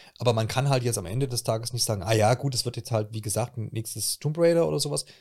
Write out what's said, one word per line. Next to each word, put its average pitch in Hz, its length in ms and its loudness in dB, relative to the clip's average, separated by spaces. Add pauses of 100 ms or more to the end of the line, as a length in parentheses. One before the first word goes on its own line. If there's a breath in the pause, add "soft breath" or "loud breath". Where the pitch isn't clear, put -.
(180 soft breath)
aber 120 140 4
man 110 160 2
kann 135 220 0
halt 127 120 2
jetzt 117 160 0
am 90 80 -6
Ende 127 220 -2
des 120 160 -4
Tages 117 280 -2
nicht 117 120 -2
sagen, 101 180 0
"Ah 110 120 2
ja, 107 200 6
gut, 131 200 -4
es - 100 -2
wird 120 120 -6
jetzt - 140 -10
halt, 107 220 0
wie 110 80 -8
gesagt, 110 380 -4
ein 107 140 -6
nächstes - 460 -4
Tomb 151 200 -4
Raider" 170 280 6
oder 151 140 0
sowas, - 240 -2 (160 soft breath)